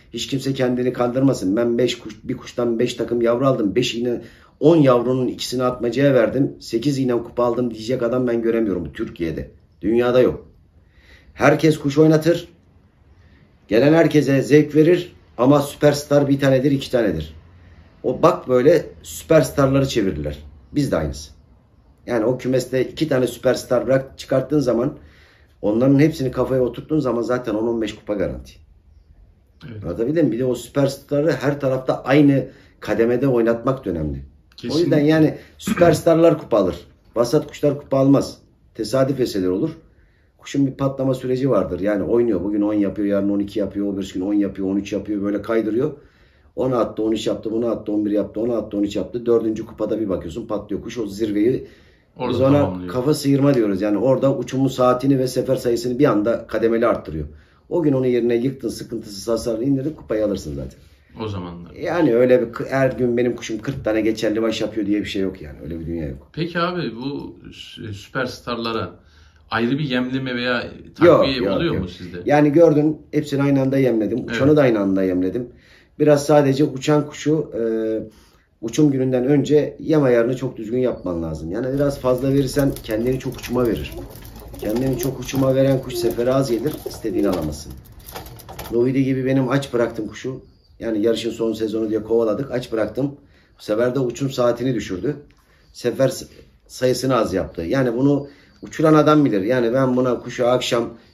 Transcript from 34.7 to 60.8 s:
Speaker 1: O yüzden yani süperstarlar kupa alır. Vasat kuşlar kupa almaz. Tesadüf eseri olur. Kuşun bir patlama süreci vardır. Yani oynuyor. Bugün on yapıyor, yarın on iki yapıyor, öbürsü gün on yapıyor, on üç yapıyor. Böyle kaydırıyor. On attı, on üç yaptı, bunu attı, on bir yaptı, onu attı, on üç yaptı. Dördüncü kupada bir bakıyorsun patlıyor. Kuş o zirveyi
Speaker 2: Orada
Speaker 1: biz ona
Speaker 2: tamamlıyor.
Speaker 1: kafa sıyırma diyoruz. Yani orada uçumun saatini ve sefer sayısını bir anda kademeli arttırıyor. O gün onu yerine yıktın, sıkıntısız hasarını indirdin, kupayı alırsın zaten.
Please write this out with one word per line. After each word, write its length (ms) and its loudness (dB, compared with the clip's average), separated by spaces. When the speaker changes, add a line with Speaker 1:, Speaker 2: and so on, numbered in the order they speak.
Speaker 1:
O 40 2
yüzden 200 2
yani 340 4
süperstarlar 800 4
kupa 180 -2
alır. 200 2
Vasat 300 2
kuşlar 320 -2
kupa 200 -2
almaz. 400 4
Tesadüf 460 0
eseri 280 0
olur. 220 -2
Kuşun 280 -2
bir 60 -4
patlama 420 -2
süreci 360 -2
vardır. 300 0
Yani 220 0
oynuyor. 420 2
Bugün 180 -2
on 120 0
yapıyor, 340 0
yarın 200 0
on 100 0
iki 200 -4
yapıyor, 360 -4
öbürsü 200 -8
gün 60 -6
on 140 -2
yapıyor, 340 -2
on 80 0
üç 160 -4
yapıyor. 300 -4
Böyle 200 -2
kaydırıyor. 500 -2
On 160 -2
attı, 300 -2
on 100 0
üç 140 -4
yaptı, 260 -4
bunu 140 -2
attı, 260 -4
on 140 0
bir 40 -2
yaptı, 300 -4
onu 120 -2
attı, 240 -4
on 60 0
üç 140 -2
yaptı. 300 -6
Dördüncü 400 0
kupada 340 -4
bir 80 -4
bakıyorsun 380 -6
patlıyor. 360 -6
Kuş 160 -10
o 80 -6
zirveyi 600 -2
Speaker 2:
Orada 160 -4
Speaker 1:
biz 80 -2
ona 180 6
Speaker 2:
tamamlıyor. 340 -2
Speaker 1:
kafa 220 0
sıyırma 400 4
diyoruz. 280 2
Yani 160 0
orada 380 2
uçumun 320 -2
saatini 500 2
ve 100 0
sefer 280 0
sayısını 420 -2
bir 60 6
anda 420 2
kademeli 400 2
arttırıyor. 400 -2
O 140 0
gün 100 4
onu 140 0
yerine 280 2
yıktın, 340 -2
sıkıntısız 600 -10
hasarını 360 -2
indirdin, 280 0
kupayı 320 -4
alırsın 300 -4
zaten. 240 -12